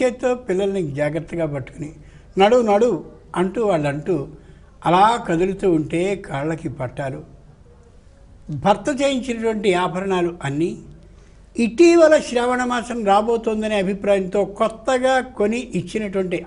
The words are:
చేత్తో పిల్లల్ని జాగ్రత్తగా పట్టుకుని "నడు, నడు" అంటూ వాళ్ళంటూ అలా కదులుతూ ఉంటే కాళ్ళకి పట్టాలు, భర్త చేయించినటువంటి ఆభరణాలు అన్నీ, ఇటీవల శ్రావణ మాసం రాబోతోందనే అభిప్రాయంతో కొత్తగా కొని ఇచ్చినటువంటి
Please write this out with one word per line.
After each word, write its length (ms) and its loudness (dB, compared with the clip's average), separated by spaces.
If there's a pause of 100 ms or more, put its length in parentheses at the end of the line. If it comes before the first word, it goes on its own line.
చేత్తో 320 0
పిల్లల్ని 560 -2
జాగ్రత్తగా 540 -4
పట్టుకుని 460 -8 (460)
"నడు, 240 6
నడు" 440 2 (300)
అంటూ 300 -2
వాళ్ళంటూ 640 -2 (580)
అలా 300 4 (120)
కదులుతూ 440 0
ఉంటే 440 0
కాళ్ళకి 540 -6
పట్టాలు, 680 -10 (1120)
భర్త 520 0
చేయించినటువంటి 720 -2
ఆభరణాలు 680 -2
అన్నీ, 340 -4 (840)
ఇటీవల 680 6
శ్రావణ 340 0
మాసం 420 -4
రాబోతోందనే 720 2
అభిప్రాయంతో 680 0
కొత్తగా 760 0
కొని 540 -2
ఇచ్చినటువంటి 720 -4